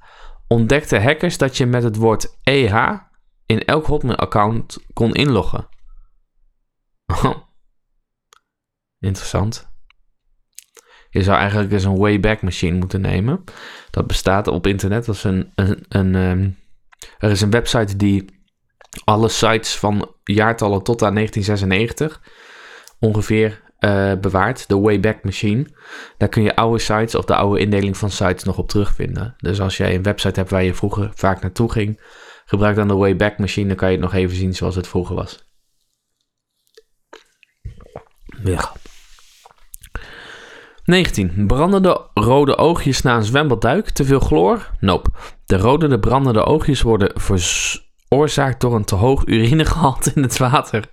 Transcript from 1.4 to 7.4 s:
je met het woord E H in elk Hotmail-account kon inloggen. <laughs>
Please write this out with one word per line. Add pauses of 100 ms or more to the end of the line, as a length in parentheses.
je
met
het
woord
E
H (480)
in
elk
Hotmail-account (160)
kon
inloggen. (1400)
<laughs> (1500)